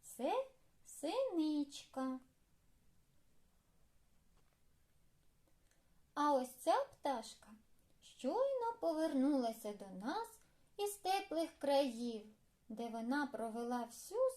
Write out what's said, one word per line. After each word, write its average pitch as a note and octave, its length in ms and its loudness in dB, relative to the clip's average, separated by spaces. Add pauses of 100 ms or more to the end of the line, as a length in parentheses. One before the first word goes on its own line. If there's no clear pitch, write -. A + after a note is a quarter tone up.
це G4+ 440 -2 (400)
синичка. D4+ 1300 -2 (4000)
А D4 200 4
ось B3+ 220 2
ця G#4+ 280 4
пташка - 680 -6 (520)
щойно A#4 800 0
повернулася C#4 920 2
до G3+ 160 -14
нас C#4+ 500 -6 (380)
із G4+ 180 -2
теплих F4+ 640 0
країв, A#3+ 680 2 (440)
де A#3 200 -6
вона A#3+ 380 0
провела A#3 560 -4
всю F4 360 -6 (180)